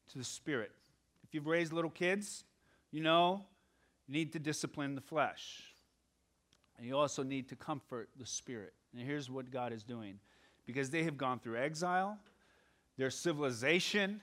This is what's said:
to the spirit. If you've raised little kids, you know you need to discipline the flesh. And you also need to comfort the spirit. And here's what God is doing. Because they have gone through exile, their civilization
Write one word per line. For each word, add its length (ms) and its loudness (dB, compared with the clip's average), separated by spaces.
to 60 -10
the 60 -6
spirit. 460 -4
If 100 -14
you've 140 -2
raised 240 4
little 180 0
kids, 540 0
you 100 -2
know 420 6
you 60 -10
need 200 0
to 40 -4
discipline 560 -2
the 60 -4
flesh. 640 0
And 80 -12
you 100 -2
also 280 2
need 240 -4
to 80 -12
comfort 600 -6
the 80 -12
spirit. 480 -8
And 120 -10
here's 240 -4
what 220 -8
God 220 -4
is 100 -8
doing. 380 -10
Because 260 -2
they 120 2
have 140 0
gone 240 0
through 160 -4
exile, 600 2
their 120 4
civilization 1120 2